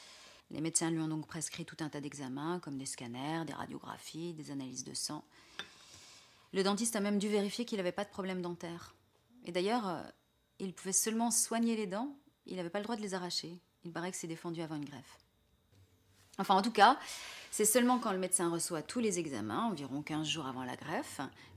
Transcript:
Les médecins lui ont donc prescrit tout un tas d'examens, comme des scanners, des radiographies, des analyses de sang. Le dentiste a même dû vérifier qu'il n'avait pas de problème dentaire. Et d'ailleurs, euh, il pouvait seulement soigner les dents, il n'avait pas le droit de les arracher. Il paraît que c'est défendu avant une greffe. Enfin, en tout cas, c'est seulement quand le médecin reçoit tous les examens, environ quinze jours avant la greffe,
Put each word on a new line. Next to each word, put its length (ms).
Les 100
médecins 280
lui 100
ont 80
donc 200
prescrit 380
tout 140
un 100
tas 120
d'examens, 580
comme 180
des 80
scanners, 600
des 80
radiographies, 800
des 180
analyses 320
de 100
sang. 300
Le 100
dentiste 320
a 40
même 200
dû 100
vérifier 360
qu'il 120
n'avait 140
pas 120
de 60
problème 320
dentaire. 540
Et 60
d'ailleurs, 360
euh, 140
il 160
pouvait 180
seulement 400
soigner 460
les 100
dents, 300
il 100
n'avait 140
pas 80
le 40
droit 140
de 40
les 120
arracher. 480
Il 80
paraît 180
que 60
c'est 100
défendu 340
avant 140
une 100
greffe. 340
Enfin, 160
en 60
tout 100
cas, 260
c'est 140
seulement 340
quand 120
le 60
médecin 320
reçoit 320
tous 180
les 200
examens, 460
environ 360
quinze 260
jours 200
avant 160
la 120
greffe, 460